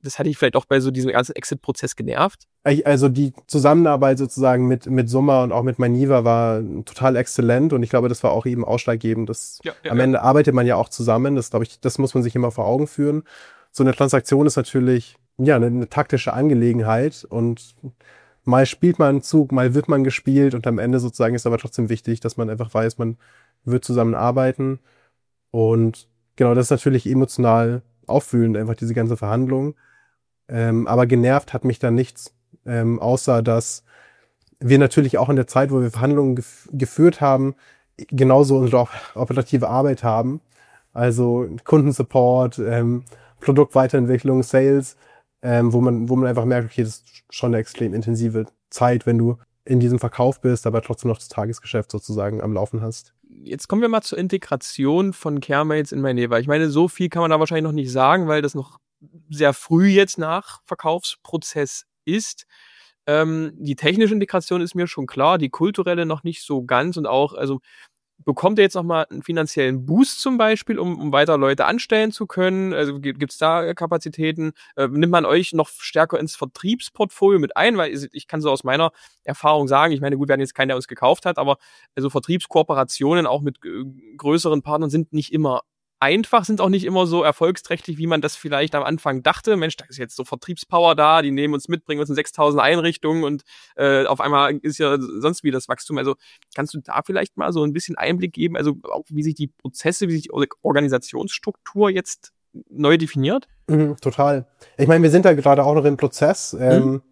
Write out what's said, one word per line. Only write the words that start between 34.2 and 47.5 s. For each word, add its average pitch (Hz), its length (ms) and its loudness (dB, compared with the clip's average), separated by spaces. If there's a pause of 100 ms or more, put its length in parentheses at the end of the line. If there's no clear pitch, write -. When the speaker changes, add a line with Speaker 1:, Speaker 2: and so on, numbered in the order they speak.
Speaker 2:
wir 131 200 4
natürlich 139 400 2
auch 123 100 0
in 139 80 2
der 127 100 0
Zeit, 135 240 0
wo 135 100 2
wir 120 100 -2
Verhandlungen 131 460 0
gef-, - 360 -12
geführt 151 480 2
haben, 135 340 2 (540)
genauso 135 500 6
unsere 123 240 2
op-, 117 80 -2 (240)
operative 123 540 -2
Arbeit 135 340 0
haben. 120 380 -2 (520)
Also 120 560 0 (160)
Kundensupport, 127 920 2
ähm, 117 460 -2 (360)
Produktweiterentwicklung, 131 1000 2
Sales, 135 540 2 (460)
ähm, 120 300 2
wo 120 80 4
man, 120 280 0
wo 127 80 0
man 131 120 2
einfach 120 160 0
merkt, 123 260 0
okay, - 120 -4
das 110 140 -6
ist - 340 -20
schon - 200 -4